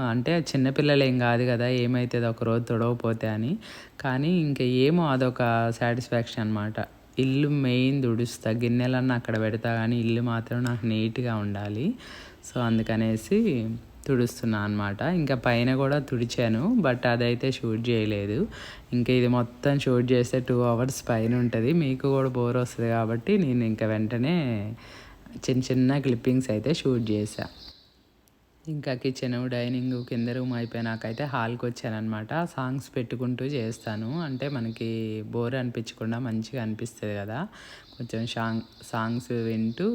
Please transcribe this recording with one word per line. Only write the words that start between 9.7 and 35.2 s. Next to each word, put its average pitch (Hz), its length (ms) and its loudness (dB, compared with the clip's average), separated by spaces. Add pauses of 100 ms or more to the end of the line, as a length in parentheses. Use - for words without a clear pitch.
కానీ 113 260 0
ఇల్లు 117 220 2
మాత్రం 117 420 -2
నాకు 120 220 -2
నీట్‌గా 113 500 0
ఉండాలి. 104 520 -2 (600)
So - 120 -8
అందుకనేసి 113 800 2 (680)
తుడుస్తున్నా 120 520 2
అన్నమాట. 104 420 -2 (140)
ఇంకా 139 200 2
పైన 120 400 2
కూడా 139 240 2
తుడిచాను, 120 640 0 (180)
but 123 260 2
అదైతే 120 440 2
షూట్ 113 380 -2
చేయలేదు. 107 500 0 (540)
ఇంకా 123 200 2
ఇది 123 140 4
మొత్తం 123 520 2
షూట్ 123 320 2
చేస్తే 123 280 4
టూ 127 160 0 (160)
అవర్స్ 127 380 0
పైన 113 260 2
ఉంటది. 120 380 2
మీకు 139 420 0
కూడా 135 140 2
బోర్ 123 280 0
వస్తది 117 320 0
కాబట్టి 117 480 2
నేను 127 260 2
ఇంకా 110 220 0
వెంటనే 113 500 0 (1120)
చిన్న 127 220 2
చిన్న 131 320 4
క్లిప్పింగ్స్ 127 500 2
అయితే 113 240 2
షూట్ 123 380 0
చేశా. 107 340 -2 (1200)
ఇంకా 143 280 -4
కిచెన్, 123 440 -2 (120)
డైనింగ్, 123 460 -2 (140)
కింద 120 260 -2
రూమ్ 127 180 -2
అయిపోయినాకైతే 113 720 -4
హాల్‌కి 120 420 -2
వచ్చానన్నమాట. 110 640 -4 (260)
సాంగ్స్ 131 400 -4
పెట్టుకుంటూ 123 500 -4
చేస్తాను, 113 640 -4 (180)
అంటే 135 220 -4
మనకి 113 400 -4 (440)